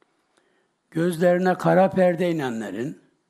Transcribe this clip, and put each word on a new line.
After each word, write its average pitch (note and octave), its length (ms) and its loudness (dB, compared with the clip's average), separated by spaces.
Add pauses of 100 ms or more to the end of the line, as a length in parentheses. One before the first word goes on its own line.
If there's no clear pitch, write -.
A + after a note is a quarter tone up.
(920)
Gözlerine F3+ 680 0
kara F3+ 320 4
perde F3+ 420 0
inenlerin, A#2+ 680 -8 (280)